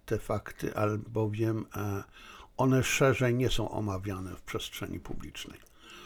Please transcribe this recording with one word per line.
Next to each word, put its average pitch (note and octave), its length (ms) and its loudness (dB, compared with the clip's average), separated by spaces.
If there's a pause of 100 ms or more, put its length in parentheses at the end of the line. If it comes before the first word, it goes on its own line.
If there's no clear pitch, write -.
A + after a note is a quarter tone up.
te A2 140 0
fakty, - 560 -4
albowiem, A2 880 0 (100)
e, G2 280 -2 (540)
one C3 260 6
szerzej B2+ 520 4
nie B2 140 4
są - 200 2
omawiane F#2+ 680 -4
w - 60 -16
przestrzeni - 580 -6
publicznej. - 600 -8 (460)